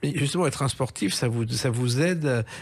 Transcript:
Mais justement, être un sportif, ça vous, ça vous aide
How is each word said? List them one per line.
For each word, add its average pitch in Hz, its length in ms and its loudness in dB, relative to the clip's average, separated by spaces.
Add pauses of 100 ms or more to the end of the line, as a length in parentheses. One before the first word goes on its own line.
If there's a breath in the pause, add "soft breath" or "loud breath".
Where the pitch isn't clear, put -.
Mais 147 140 0
justement, 151 300 2
être - 160 -2
un 135 40 2
sportif, 135 460 -2
ça - 140 0
vous, 117 200 0
ça 123 220 -2
vous 123 320 2
aide 151 420 2 (180 loud breath)